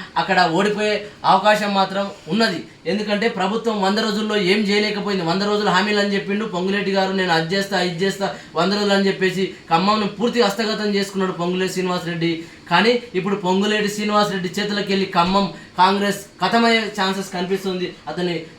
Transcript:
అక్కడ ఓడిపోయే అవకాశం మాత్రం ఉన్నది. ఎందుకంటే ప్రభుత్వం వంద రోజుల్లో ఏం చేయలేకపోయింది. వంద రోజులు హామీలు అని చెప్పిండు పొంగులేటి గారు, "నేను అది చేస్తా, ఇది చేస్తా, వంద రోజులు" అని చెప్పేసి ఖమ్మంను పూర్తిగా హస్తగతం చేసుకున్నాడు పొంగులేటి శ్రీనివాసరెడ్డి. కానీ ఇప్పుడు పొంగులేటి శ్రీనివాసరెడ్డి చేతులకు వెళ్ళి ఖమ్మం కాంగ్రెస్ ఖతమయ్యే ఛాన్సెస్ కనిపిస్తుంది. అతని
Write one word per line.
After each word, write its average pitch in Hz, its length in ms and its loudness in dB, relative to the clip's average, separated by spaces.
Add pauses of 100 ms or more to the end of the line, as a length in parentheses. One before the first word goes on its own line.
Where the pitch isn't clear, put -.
(160)
అక్కడ 175 360 2
ఓడిపోయే 208 540 0 (180)
అవకాశం 202 500 4
మాత్రం 190 360 0 (180)
ఉన్నది. 202 340 0 (240)
ఎందుకంటే 208 420 0
ప్రభుత్వం 208 540 -2
వంద 202 160 2
రోజుల్లో 214 380 0
ఏం 196 220 2
చేయలేకపోయింది. 202 640 0
వంద 180 180 0
రోజులు 208 260 0
హామీలు 202 320 2
అని 202 140 0
చెప్పిండు 208 300 -2
పొంగులేటి 190 460 -2
గారు, 190 220 0
"నేను 185 200 0
అది 165 240 0
చేస్తా, 196 240 -2
ఇది 175 240 -2
చేస్తా, 196 300 -2 (220)
వంద 185 160 2
రోజులు" 202 200 0
అని 196 140 2
చెప్పేసి 185 480 0 (160)
ఖమ్మంను 196 360 2
పూర్తిగా 226 400 0
హస్తగతం 208 480 -2
చేసుకున్నాడు 190 380 -2
పొంగులేటి 180 400 -2
శ్రీనివాసరెడ్డి. 170 680 -2 (280)
కానీ 220 320 4 (120)
ఇప్పుడు 190 220 -2
పొంగులేటి 202 520 0
శ్రీనివాసరెడ్డి 208 720 0
చేతులకు 202 280 -2
వెళ్ళి 196 180 0
ఖమ్మం 190 460 0 (260)
కాంగ్రెస్ 196 420 2 (240)
ఖతమయ్యే 226 560 2
ఛాన్సెస్ 190 320 -4
కనిపిస్తుంది. 185 640 -4 (140)
అతని 170 340 -4 (160)